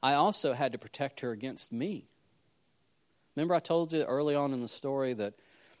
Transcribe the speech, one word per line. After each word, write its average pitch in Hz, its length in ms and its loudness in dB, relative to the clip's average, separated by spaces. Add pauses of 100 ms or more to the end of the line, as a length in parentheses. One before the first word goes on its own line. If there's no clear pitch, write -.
I 139 120 6
also 156 380 4
had 131 200 0
to 110 60 -8
protect - 420 -6
her 123 100 -4
against 117 420 -8
me. 147 360 -6 (1300)
Remember 170 180 2
I 160 60 4
told 165 320 0
you 156 100 2
early 143 320 0
on 143 180 2
in 127 80 -2
the 117 80 -4
story 135 460 -2
that 104 200 -4 (460)